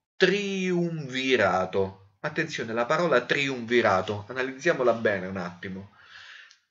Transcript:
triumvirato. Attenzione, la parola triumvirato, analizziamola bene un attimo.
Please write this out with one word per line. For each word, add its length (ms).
triumvirato. 1900
Attenzione, 520
la 120
parola 360
triumvirato, 1080
analizziamola 640
bene 340
un 100
attimo. 540